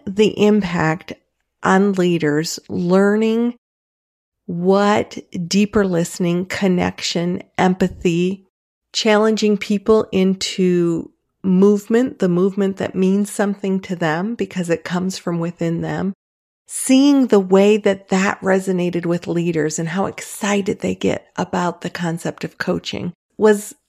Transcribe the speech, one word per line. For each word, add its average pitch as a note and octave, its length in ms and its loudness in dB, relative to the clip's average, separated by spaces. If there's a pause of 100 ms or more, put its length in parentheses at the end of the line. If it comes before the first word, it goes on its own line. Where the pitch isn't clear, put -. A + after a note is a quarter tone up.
the G3+ 400 0
impact F3+ 680 0 (500)
on F#3+ 300 4
leaders, E3 640 0 (100)
learning G#3 840 2 (880)
what G3 720 0 (300)
deeper G3+ 380 2
listening, F3 600 -2
connection, F3+ 1000 -2 (140)
empathy, F#3 880 0 (480)
challenging G#3+ 640 2
people G#3+ 540 0
into F3+ 1000 0 (320)
movement, G3+ 760 2
the F#3 100 2
movement F#3+ 480 0
that - 180 -6
means F#3+ 360 0
something G3 500 -2
to F#3+ 140 -8
them F3 400 -4
because F#3 340 -6
it E3 140 -2
comes F3+ 340 -4
from E3+ 220 -6
within E3+ 420 -4
them, E3 320 -4 (540)
seeing C4+ 600 4
the G#3 120 4
way G3 380 4
that G3 320 -2
that F#3+ 320 0
resonated F3+ 640 -2
with E3+ 220 -4
leaders E3 520 -2
and E3 100 -4
how F#3+ 160 -2
excited G3+ 760 -4
they F#3 160 -4
get - 320 -2 (100)
about F3+ 440 -4
the F3+ 80 -8
concept E3+ 540 -6
of - 140 -12
coaching F3+ 560 -6 (240)
was G#3 360 2 (160)